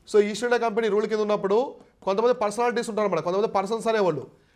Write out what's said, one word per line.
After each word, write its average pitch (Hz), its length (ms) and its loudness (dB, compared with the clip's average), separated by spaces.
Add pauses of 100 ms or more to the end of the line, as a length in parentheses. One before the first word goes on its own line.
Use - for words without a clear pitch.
(140)
so 208 60 8
ఈస్ట్ 208 240 0
ఇండియా 240 240 2
కంపెనీ 226 200 0
రూల్ 208 180 2
కింద 214 140 -2
ఉన్నప్పుడు 208 540 0 (280)
కొంతమంది 220 320 2
పర్సనాలిటీస్ 233 560 -2
ఉంటారు 214 160 -2
అనమాట, 185 140 -2
కొంతమంది 190 280 0
పర్సన్స్ 208 400 -2
అనేవాళ్ళు. 180 560 -2 (120)